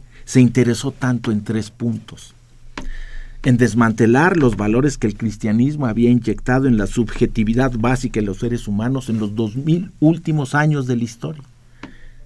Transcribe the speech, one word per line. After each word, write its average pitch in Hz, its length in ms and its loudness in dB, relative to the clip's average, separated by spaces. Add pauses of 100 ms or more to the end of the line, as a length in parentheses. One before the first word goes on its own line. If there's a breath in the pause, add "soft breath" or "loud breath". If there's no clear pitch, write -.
(240 soft breath)
se - 180 4
interesó 120 500 2
tanto 123 400 -2
en 104 120 -2
tres 107 280 -4
puntos. - 640 -8 (1080 loud breath)
En 123 140 4
desmantelar 120 800 4
los 120 200 2
valores 117 400 0
que - 80 -2
el 101 100 -2
cristianismo 117 680 -2
había 117 240 2
inyectado 123 580 0
en 113 120 4
la 95 80 0
subjetividad 113 920 0
básica 120 420 -2
de 107 60 0
los 98 140 -6
seres 117 280 -4
humanos 120 400 -2
en 113 120 -2
los 104 160 -4
dos 110 200 -2
mil 156 440 -2
últimos 156 560 0
años 147 320 2
de 127 80 0
la 117 80 -2
historia. 143 400 -10 (840 loud breath)